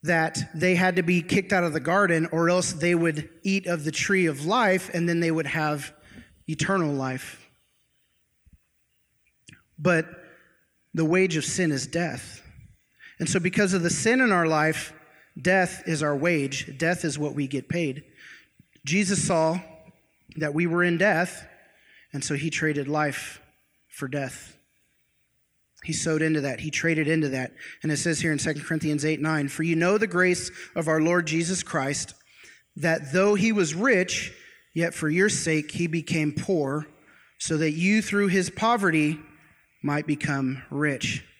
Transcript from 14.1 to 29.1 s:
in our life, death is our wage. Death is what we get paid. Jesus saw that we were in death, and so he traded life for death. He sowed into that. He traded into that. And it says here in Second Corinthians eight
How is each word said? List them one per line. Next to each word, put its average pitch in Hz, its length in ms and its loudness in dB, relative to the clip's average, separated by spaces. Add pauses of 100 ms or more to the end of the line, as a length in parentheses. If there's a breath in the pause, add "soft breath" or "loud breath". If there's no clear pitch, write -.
in 233 100 4
our 175 140 4
life, 156 480 0 (440 soft breath)
death 180 480 2
is 156 160 -2
our 147 140 0
wage. 139 640 -2
Death 170 260 0
is 147 140 -2
what 147 160 -4
we 147 120 -2
get 131 220 -6
paid. 151 340 -2 (840 loud breath)
Jesus 185 360 2
saw 165 380 2 (760)
that 151 180 -4
we 170 120 2
were 175 160 2
in 175 140 2
death, 180 500 0 (680 soft breath)
and 139 100 -6
so 147 120 -2
he 147 120 -2
traded 147 400 -2
life 151 500 -2 (520)
for - 180 -10
death. 139 480 -10 (1300)
He 160 120 -6
sowed 156 260 0
into 156 220 0
that. 131 180 -4
He 156 100 -8
traded 160 380 0
into 156 220 2
that. 131 220 -6 (300 loud breath)
And 156 80 -2
it 147 60 0
says 156 240 0
here 165 120 0
in 147 60 -2
Second 147 260 -4
Corinthians 151 380 -2
eight 156 160 0